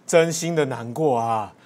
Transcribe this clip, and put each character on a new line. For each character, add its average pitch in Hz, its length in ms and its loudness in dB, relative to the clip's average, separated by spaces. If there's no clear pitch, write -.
真 165 260 4
心 165 240 -4
的 147 80 2
难 120 300 -6
过 147 220 2
啊， 113 360 -2